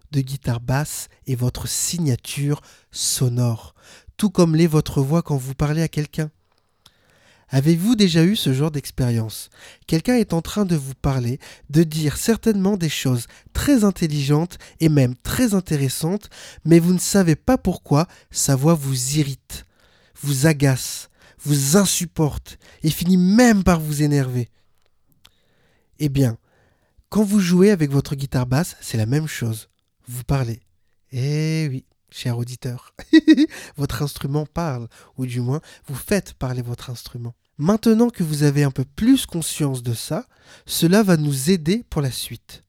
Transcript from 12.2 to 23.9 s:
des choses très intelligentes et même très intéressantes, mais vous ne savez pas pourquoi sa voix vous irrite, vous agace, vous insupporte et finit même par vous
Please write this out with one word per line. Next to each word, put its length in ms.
des 120
choses 400
très 320
intelligentes 760
et 80
même 260
très 400
intéressantes, 760
mais 160
vous 120
ne 60
savez 380
pas 200
pourquoi 520
sa 240
voix 180
vous 440
irrite, 480
vous 260
agace, 640
vous 320
insupporte 840
et 80
finit 280
même 440
par 160
vous 240